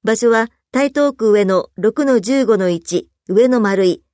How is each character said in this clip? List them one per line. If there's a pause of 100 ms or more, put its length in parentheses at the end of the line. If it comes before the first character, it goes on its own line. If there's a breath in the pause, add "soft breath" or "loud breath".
場
所
は (240)
台
東
区
上
野
六
の
十
五
の
一、 (180)
上
野
丸
井 (120)